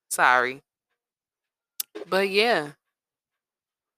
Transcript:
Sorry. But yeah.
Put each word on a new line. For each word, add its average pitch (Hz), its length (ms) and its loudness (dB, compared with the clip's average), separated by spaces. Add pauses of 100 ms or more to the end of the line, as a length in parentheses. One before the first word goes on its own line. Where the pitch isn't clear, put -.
(100)
Sorry. 127 520 2 (1400)
But 190 220 -2
yeah. 190 440 0 (1300)